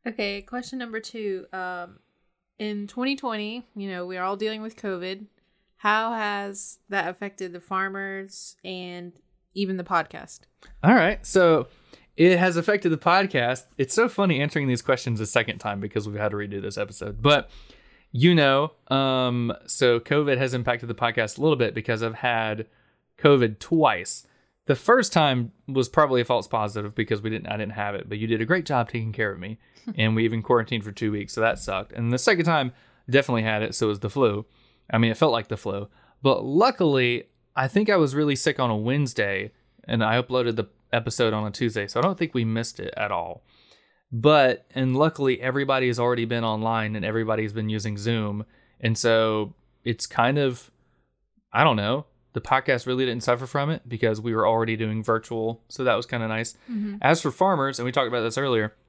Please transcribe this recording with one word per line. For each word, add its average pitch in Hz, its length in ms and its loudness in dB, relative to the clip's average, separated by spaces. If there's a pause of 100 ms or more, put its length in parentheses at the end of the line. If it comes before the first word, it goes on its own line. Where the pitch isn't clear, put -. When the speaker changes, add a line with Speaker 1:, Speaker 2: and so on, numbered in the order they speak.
Speaker 1:
Okay, 202 360 -6
question 247 380 -12
number 233 200 -10
two. 208 520 -8
Um, 180 480 -10 (600)
in 208 280 -6
twenty 254 280 -4
twenty, 226 500 -8 (100)
you 196 140 -8
know, 180 160 -8
we're 185 180 -8
all 196 140 -4
dealing 214 240 -6
with 220 160 -12
covid. 190 480 -8 (520)
How 220 360 0
has 202 760 -6
that 190 220 -2
affected 190 420 -10
the 175 80 -14
farmers 196 1040 -8
and 180 480 -12 (420)
even 190 220 -2
the 180 80 -6
podcast? - 580 -4 (400)
Speaker 2:
All 214 120 8
right. 208 320 4
So 170 420 6 (480)
it 175 220 6
has 175 200 4
affected 202 340 0
the 156 60 0
podcast. 160 680 2 (140)
It's 135 160 0
so 233 140 4
funny 190 320 2
answering 143 280 0
these 123 140 0
questions 120 380 0
a 107 60 -2
second 113 320 0
time 101 240 -6
because 104 260 -4
we've 104 120 -8
had 107 120 -2
to 104 60 -6
redo 101 240 -6
this 98 160 -8
episode. 104 440 -8
But, 143 280 4 (640)
you 156 240 4
know, 143 380 4 (140)
um, 127 640 0 (140)
so 120 340 2
covid 143 380 2
has 127 160 -2
impacted 120 340 -4
the 117 80 -6
podcast 113 420 -2
a 131 40 -6
little 151 160 2
bit 113 160 0
because 110 300 -2
I've 113 120 -4
had 110 520 -2 (500)
covid 123 420 4
twice. 120 680 0 (420)
The 139 80 2
first 240 360 2
time 131 400 2 (160)
was 131 220 0
probably 135 320 4
a 117 40 0
false 117 220 0
positive 104 480 -4
because 107 260 -2
we 110 80 -4
didn't, 110 180 -6
I 104 100 -6
didn't 107 160 -6
have 104 220 -6
it, - 120 -10
but 104 120 -8
you 110 80 -4
did 110 120 0
a 113 60 -2
great 170 200 0
job 123 240 0
taking 113 220 -6
care 107 200 -2
of 95 80 -10
me. 101 240 -10
Speaker 1:
<laughs> - 40 -20 (300)
Speaker 2:
And 110 180 4
we 113 80 2
even 113 180 0
quarantined 113 440 0
for 104 80 -10
two 107 180 -2
weeks, 104 220 -8
so 113 80 -4
that 113 180 2
sucked. 95 320 -6
And 117 220 -2
the 127 40 0
second 170 280 2
time, 147 260 0 (380)
definitely 127 320 2
had 110 220 0
it, - 120 -6
so 117 120 0
it - 20 2
was 104 100 -2
the 101 100 -4
flu. 107 360 2 (440)
I 113 80 0
mean, 113 140 4
it 110 60 -4
felt 151 160 4
like 117 160 -4
the 110 80 -4
flu. 101 320 -6 (320)
But 131 240 2
luckily, 139 800 2 (280)
I 131 140 0
think 214 220 2
I 202 80 4
was 143 180 4
really 147 220 2
sick 139 240 0
on 127 80 2
a 110 80 0
Wednesday, 110 720 -2 (320)
and 117 180 0
I 110 200 2
uploaded 123 340 0
the 113 140 -4 (240)
episode 117 400 0
on 107 120 -2
a 104 60 -6
Tuesday, 104 360 -2
so 113 120 -2
I 127 40 2
don't 185 140 0
think 165 160 -4
we 120 120 0
missed 113 340 -4
it - 160 -10
at 104 160 -4
all. 87 320 -6 (680)
But, 131 640 4
and 131 220 0
luckily, 139 460 2
everybody 131 460 0
has 120 120 0
already 120 240 2
been 117 220 -2
online, 110 500 -2
and 107 80 -4
everybody's 110 480 -2
been 110 160 -4
using 107 300 -4
Zoom. 107 480 -4 (340)
And 110 180 0
so 113 560 2 (300)
it's 117 240 -4
kind 147 300 2
of, 135 340 -2 (800)
I 120 140 4
don't 139 100 4
know, 110 300 -2 (260)
the 113 100 -6
podcast 131 460 0
really 127 180 0
didn't 120 180 -4
suffer 123 240 0
from 143 220 -2
it 160 160 -4
because 110 360 -2
we 117 120 -4
were 107 140 2
already 113 300 2
doing 110 260 -4
virtual, 113 640 -2
so - 160 -8
that 120 120 4
was 120 100 -2
kinda 113 240 -6
nice. 110 240 -4 (180)
Speaker 1:
Mm-hmm. 208 300 -6
Speaker 2:
As 160 200 4
for 147 100 -2
farmers, 143 480 0
and 120 60 -4
we 127 60 -2
talked 131 160 0
about 120 140 0
this 113 160 -2
earlier 120 380 0 (140)